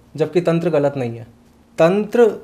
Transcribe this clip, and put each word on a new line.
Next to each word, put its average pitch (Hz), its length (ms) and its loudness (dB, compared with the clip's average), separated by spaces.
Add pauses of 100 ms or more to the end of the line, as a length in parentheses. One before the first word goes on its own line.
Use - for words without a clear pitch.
(160)
जबकि 151 260 -2
तंत्र 170 280 0
गलत 143 280 0
नहीं 120 200 -6
है। 120 60 -16 (540)
तंत्र 208 680 2